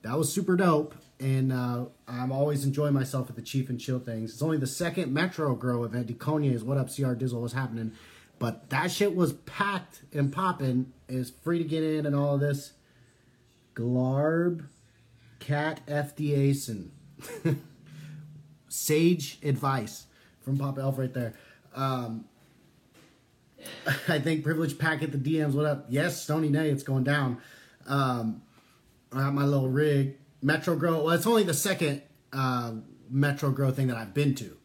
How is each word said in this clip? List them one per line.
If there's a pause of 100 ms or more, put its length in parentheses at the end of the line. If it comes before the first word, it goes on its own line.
That
was
super
dope, (220)
and,
uh, (240)
I'm
always
enjoying
myself
at
the
Chief
and
Chill
things.
It's
only
the
second
Metro
Grow
event.
Deconia
is
what
up,
C
R
Dizzle,
what's
happening? (440)
But
that
shit
was
packed (100)
and
popping. (160)
It's
free
to
get
in
and
all
of
this. (1000)
Glarb (760)
Cat
F
D
A
Sin. (540)
<laughs> (1040)
Sage
advice (340)
from
Papa
Elf
right
there. (400)
Um, (840)
<laughs> (220)
I
think
Privilege
Pack
at
the
D
Ms.
What
up?
Yes,
Stony
Nay,
it's
going
down. (500)
Um, (720)
I
got
my
little
rig. (240)
Metro
Grow.
Well,
it's
only
the
second, (320)
uh, (360)
Metro
Grow
thing
that
I've
been
to.